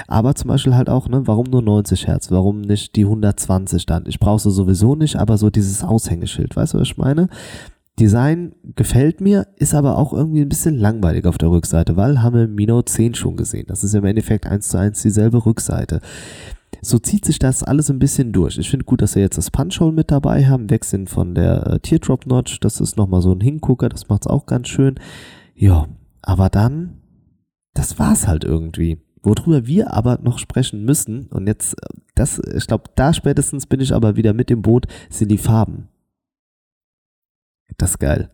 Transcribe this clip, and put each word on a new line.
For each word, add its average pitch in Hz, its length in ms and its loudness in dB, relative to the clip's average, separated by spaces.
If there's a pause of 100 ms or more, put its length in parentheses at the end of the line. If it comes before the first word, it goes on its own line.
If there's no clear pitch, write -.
Aber 117 280 2
zum 131 140 -4
Beispiel 135 260 2
halt 127 120 4
auch, 123 220 0
ne, 131 160 0
warum 117 220 0
nur 127 160 2
neunzig 104 420 0
Hertz? 90 240 -2
Warum 101 320 0
nicht 101 340 -4
die 104 100 4
hundertzwanzig 98 840 0
dann? 85 180 -2
Ich - 140 -8
brauche 104 200 2
sie 104 120 2
sowieso 95 440 4
nicht, 156 200 0
aber 107 240 2
so 107 100 2
dieses 98 340 0
Aushängeschild, - 720 -2
weißt - 200 0
du, - 20 2
was - 120 0
ich - 80 -12
meine? 156 300 2 (720)
Design 131 540 2 (220)
gefällt 139 440 2
mir, 196 280 2 (100)
ist - 160 -2
aber 139 240 2
auch 143 160 0
irgendwie 151 280 0
ein 143 80 0
bisschen 151 280 0
langweilig 101 480 0
auf 87 120 0
der 82 140 2
Rückseite, 82 460 2
weil 123 240 2
haben 120 140 2
wir 113 120 4
Mi 104 180 -2
Note 117 260 2
zehn 113 240 0
schon 87 200 -4
gesehen. - 320 -6
Das - 160 -6
ist 101 120 -2
im 101 100 2
Endeffekt 107 420 0
eins 101 220 -4
zu - 80 0
eins 104 240 0
dieselbe 110 440 2
Rückseite. - 540 -2 (840)
So - 140 2
zieht - 280 -4
sich 156 120 0
das 131 240 0
alles 147 300 0
ein 131 80 -4
bisschen 135 320 0
durch. 92 260 0
Ich - 120 -6
finde 131 160 -2
gut, - 180 0
dass 107 100 0
wir 101 80 2
jetzt 95 160 0
das - 140 -4
Punch-Hole 160 400 0
mit 156 180 0
dabei 143 380 2
haben, 123 240 0
weg 110 140 0
sind 98 260 -4
von 90 240 -2
der, 87 320 2
äh, - 120 0
Teardrop-Notch. - 840 0
Das - 180 -2
ist - 180 -4
nochmal 95 240 2
so 92 120 4
ein 92 80 -2
Hingucker, 131 480 0
das - 200 -8
macht's 104 160 0
auch - 220 -2
ganz 123 220 -4
schön. 135 260 2 (580)
Ja, 87 340 4 (360)
aber 95 260 2
dann, 139 520 -2 (760)
das - 240 -4
war's - 260 2
halt 85 200 0
irgendwie. 80 520 -2 (240)
Worüber 117 460 2
wir 202 260 0
aber 120 300 0
noch 120 160 0
sprechen 113 440 -4
müssen, 127 440 -2
und 92 180 -6
jetzt, - 280 -4
äh, - 140 -14 (280)
das, - 240 0
ich - 260 -6
glaub, - 300 -6
da 143 180 4
spätestens 143 540 -2
bin 131 140 0
ich 127 120 0
aber 110 220 2
wieder 107 180 2
mit 120 160 -2
dem 117 140 0
Boot, 117 240 4 (240)
sind 104 180 -2
die 104 80 4
Farben. 98 520 0 (1900)
Das - 140 -2
ist - 80 -8
geil. - 340 -2